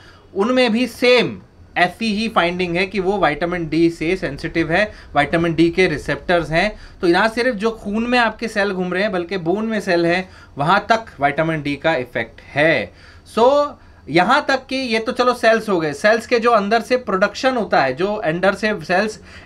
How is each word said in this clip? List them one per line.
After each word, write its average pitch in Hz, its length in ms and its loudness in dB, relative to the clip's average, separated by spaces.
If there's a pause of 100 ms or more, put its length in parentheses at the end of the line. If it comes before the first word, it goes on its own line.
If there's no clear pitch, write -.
(360)
उनमें 240 360 2
भी 240 160 0
सेम 233 540 2 (360)
ऐसी 180 380 0
ही 220 140 -4
फाइंडिंग 175 460 0
है 185 100 0
कि 196 140 -6
वो 190 180 -2
विटामिन 170 520 -2
डी 165 200 2
से 170 260 -2
सेंसिटिव 165 560 -4
है, 208 200 0 (260)
विटामिन 165 380 0
डी 170 140 4
के 185 180 2
रिसेप्टर्स 151 640 -2
हैं। 185 300 -2 (220)
तो 185 60 2
ना 185 200 4
सिर्फ 240 280 -2
जो 214 160 -2
खून 220 360 -6
में 247 120 2
आपके 226 280 -2
सेल 208 240 -2
घूम 180 220 -4
रहे 185 100 0
हैं 214 80 -2
बल्कि 180 260 -4
बोन 185 280 -2
में 226 140 -2
सेल 170 260 0
हैं, 180 240 0 (280)
वहाँ 185 320 2
तक 226 160 2 (160)
विटामिन 156 400 0
डी 143 140 -4
का 160 200 0
इफेक्ट 123 460 -6
है। 143 520 0 (420)
So 285 320 4 (420)
यहाँ 185 380 2
तक 262 180 -2
कि 262 100 -8
ये 247 240 -2
तो 220 120 -4
चलो 247 220 2
सेल्स 226 360 2
हो 185 100 0
गए, 156 140 -2
सेल्स 220 340 0
के 240 120 2
जो 233 120 2
अंदर 220 300 2
से - 160 -2
प्रोडक्शन 202 580 -2
होता 185 280 0
है, 131 100 0
जो 190 220 -2
अंदर 185 380 0
से 202 300 -4
सेल्स 202 360 -2 (260)